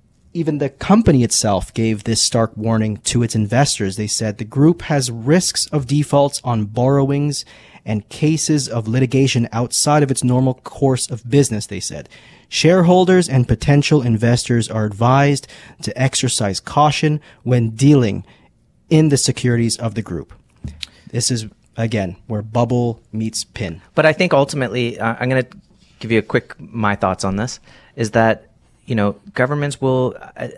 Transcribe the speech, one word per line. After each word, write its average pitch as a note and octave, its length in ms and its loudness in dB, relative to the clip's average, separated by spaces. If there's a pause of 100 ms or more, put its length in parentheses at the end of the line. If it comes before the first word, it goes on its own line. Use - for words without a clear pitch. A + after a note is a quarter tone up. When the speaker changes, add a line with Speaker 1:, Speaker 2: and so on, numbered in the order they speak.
(320)
Speaker 1:
even D#3 260 -4
the C#3 120 -2
company F3+ 540 4
itself G2+ 500 -2
gave A2+ 300 -2
this A2 180 0
stark - 340 0
warning A2 420 -2
to - 240 -2
its A2+ 120 -2
investors. G#2+ 640 0
They G#2+ 100 -4
said, G#2+ 320 -6
"The A#2+ 60 -8
group D3+ 380 2
has C3+ 280 -2
risks B2 560 0
of C#3 200 -4
defaults C#3+ 580 0
on A2 220 -2
borrowings C#3 800 0 (400)
and G#2+ 240 -4
cases D3+ 600 -2
of A2+ 180 -4
litigation B2+ 640 2
outside D3 500 0
of C3+ 80 0
its B2+ 120 -2
normal B2+ 320 2
course - 560 -2
of A#2+ 180 -10
business," A#2 380 2
they F#2 140 -8
said. - 280 -12 (400)
"Shareholders F3+ 800 4
and B2+ 200 2
potential C#3+ 540 2
investors A#2 680 0
are A2 160 -4
advised B2+ 640 2 (340)
to - 180 -8
exercise A#2 600 -2
caution D3+ 600 0 (220)
when A#2+ 280 0
dealing A2+ 540 2 (640)
in D#3 200 4
the C#3+ 80 2
securities A#2+ 600 0
of G#2+ 180 -6
the A2 80 -6
group." D#2+ 300 -10 (800)
This A#2 200 -2
is, A2 160 -4 (300)
again, G#2+ 400 -2 (120)
where G#2+ 140 -6
bubble A#2+ 680 -2
meets A2 320 -6
pin. F2+ 400 -10 (140)
Speaker 2:
But D#3 100 4
I D#3 60 6
think F3+ 200 0
ultimately, B2+ 680 -2
uh, A2+ 180 -2
I'm B2 100 -4
gonna C3 180 0 (520)
give A2+ 140 -4
you A2+ 80 4
a - 20 -10
quick, - 380 -4
my G#2 340 -2
thoughts F#2+ 300 -2
on F#2+ 120 -2
this, A2+ 220 -6 (380)
is A2+ 160 -4
that, A2+ 380 2 (340)
you C3 100 -4
know, G2+ 220 0 (180)
governments C#3+ 460 -2
will, C3 360 0 (200)
I, B2 220 -10